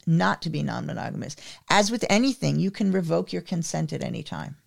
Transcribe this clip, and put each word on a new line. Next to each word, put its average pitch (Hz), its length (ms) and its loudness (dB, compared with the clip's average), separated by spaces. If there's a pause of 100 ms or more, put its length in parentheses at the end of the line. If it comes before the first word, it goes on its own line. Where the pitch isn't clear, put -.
not 175 360 4
to 170 80 -4
be 147 140 -2
non-monogamous. 120 720 -6 (340)
As 202 220 4
with 240 180 -2
anything, 202 500 2
you 190 120 2
can 196 200 0
revoke 180 400 0
your 175 100 -4
consent 160 520 -4
at 131 100 -6
any - 200 -6
time. - 440 -10